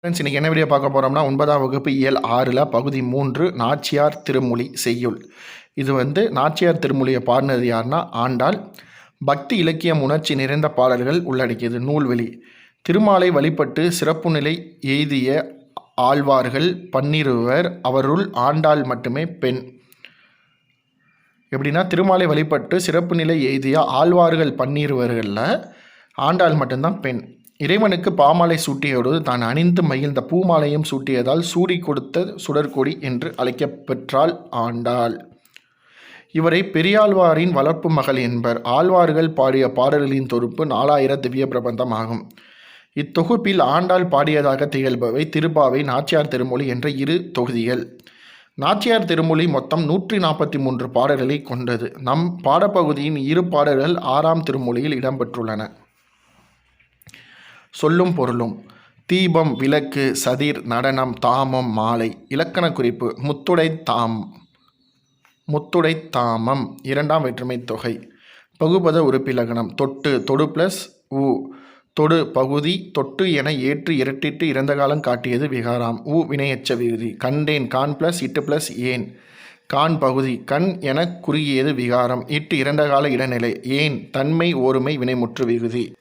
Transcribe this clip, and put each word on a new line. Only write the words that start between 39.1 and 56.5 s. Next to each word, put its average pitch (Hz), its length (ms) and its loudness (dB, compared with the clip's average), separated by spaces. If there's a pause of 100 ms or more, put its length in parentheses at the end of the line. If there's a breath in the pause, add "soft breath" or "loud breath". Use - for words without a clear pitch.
பாடிய 135 380 2
பாடல்களின் 135 580 0
தொகுப்பு 120 400 -2
நாலாயிர 139 520 2
திவ்ய 131 280 -2
பிரபந்தம் 120 460 -4
ஆகும். 113 360 -6 (720 loud breath)
இத்தொகுப்பில் 175 600 0
ஆண்டாள் 180 460 2
பாடியதாக 143 720 2
திகழ்பவை 127 600 -2
திருப்பாவை, 151 480 2
நாச்சியார் 143 440 0
திருமொழி 127 380 -2
என்ற 123 240 -4
இரு 147 400 -4
தொகுதிகள். 123 680 -4 (560 loud breath)
நாச்சியார் 208 500 0
திருமொழி 160 440 2
மொத்தம் 156 360 0
நூற்றி 185 340 -2
நாற்பத்தி 156 400 -2
மூன்று 127 320 -2
பாடல்களை 135 520 0
கொண்டது. 123 560 -6
நம் 160 460 -2
பாடப்பகுதியின் 156 720 2
இரு 151 280 0
பாடல்கள் 147 520 2
ஆறாம் 160 540 0
திருமொழியில் 131 480 -2
இடம்பெற்றுள்ளன. 117 720 -4 (2000 loud breath)